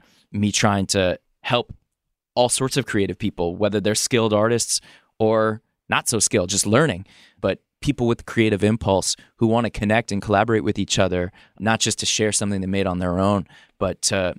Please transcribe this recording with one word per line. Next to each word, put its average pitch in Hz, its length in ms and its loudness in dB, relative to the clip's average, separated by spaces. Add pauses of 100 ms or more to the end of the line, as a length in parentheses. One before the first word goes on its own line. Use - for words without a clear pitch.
(320)
me 104 200 0
trying 101 360 2
to 92 300 0 (240)
help - 320 -2 (640)
all 123 140 4
sorts - 280 -2
of 131 80 -2
creative 95 320 -2
people, 90 380 -4
whether 101 240 0
they're 104 160 0
skilled 113 380 0
artists 113 460 0 (380)
or 110 440 0 (280)
not 117 180 -2
so 113 120 0
skilled, 98 300 0
just 101 180 -2
learning. 107 380 2 (340)
But 95 200 -2 (220)
people 127 240 -2
with 117 220 0
creative 107 360 2
impulse 104 520 0 (220)
who 117 100 2
wanna 113 240 0
connect 107 400 0
and 101 100 -4
collaborate 107 420 2
with 98 140 -2
each 101 220 -2
other, 90 320 0 (280)
not 110 200 0
just - 200 -2
to - 60 -6
share 107 260 0
something 101 300 -2
they 95 60 -4
made 98 180 0
on 90 140 -2
their 90 180 -2
own, 98 300 2 (320)
but 92 240 -4
to 92 360 -2